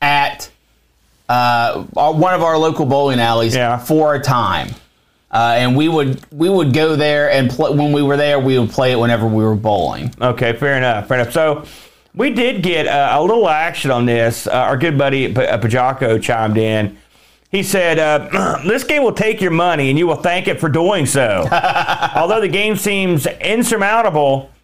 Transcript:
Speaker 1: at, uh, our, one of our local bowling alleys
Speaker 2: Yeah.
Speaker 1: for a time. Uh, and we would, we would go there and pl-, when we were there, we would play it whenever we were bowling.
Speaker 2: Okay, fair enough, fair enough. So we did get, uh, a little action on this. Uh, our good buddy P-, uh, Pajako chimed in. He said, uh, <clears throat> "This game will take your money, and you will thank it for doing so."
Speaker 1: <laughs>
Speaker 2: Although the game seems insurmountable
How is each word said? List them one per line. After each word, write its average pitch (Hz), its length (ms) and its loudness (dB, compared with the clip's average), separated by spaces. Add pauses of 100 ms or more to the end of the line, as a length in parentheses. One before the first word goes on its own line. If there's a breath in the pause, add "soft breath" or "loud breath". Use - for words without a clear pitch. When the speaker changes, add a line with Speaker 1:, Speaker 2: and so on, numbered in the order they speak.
Speaker 1:
at, 143 480 -2 (800)
uh, 120 560 0 (100)
our, 147 180 2
one 170 200 2
of 175 100 0
our 160 140 2
local 160 280 0
bowling 139 340 0
alleys 117 360 0
Speaker 2:
Yeah. 120 220 0
Speaker 1:
for 151 380 2
a 139 40 -2
time. 107 500 0 (600)
Uh, 117 280 0
and 127 180 2
we 151 140 2
would, 143 420 -2
we 156 180 0
would 170 240 2
go 156 220 2
there 147 340 2
and 135 200 2
pl-, 147 260 0
when 147 160 2
we 147 100 2
were 143 160 2
there, 147 220 2
we 131 180 2
would 117 120 0
play 127 240 0
it 120 60 0
whenever 117 280 0
we 110 160 0
were 110 120 2
bowling. 98 680 -2
Speaker 2:
Okay, 120 320 0
fair 139 240 -2
enough, 120 320 -2
fair 127 100 0
enough. 120 140 -2
So 156 320 0 (500 loud breath)
we 262 160 0
did 202 320 -2
get, 165 240 0
uh, 139 260 0
a 143 80 2
little 202 280 2
action 156 420 -2
on 120 140 0
this. 117 420 0
Uh, - 40 -4
our 127 260 0
good 151 200 0
buddy 135 360 0
P-, 127 80 0
uh, - 180 0
Pajako 117 600 0
chimed 110 360 0
in. 110 400 0 (540 soft breath)
He 196 100 -2
said, 175 380 0
uh, - 640 0
<clears throat> - 40 -8
"This 220 180 0
game 294 200 0
will 226 100 2
take 214 260 -2
your 185 120 0
money, 160 380 2
and 135 80 2
you 165 100 2
will 160 100 0
thank 180 320 -2
it 120 100 -4
for 160 80 0
doing 165 380 0
so." 110 440 0
Speaker 1:
<laughs> 170 680 -2
Speaker 2:
Although 190 260 0
the 202 80 0
game 208 260 -2
seems 190 500 -2
insurmountable 196 1300 0 (120)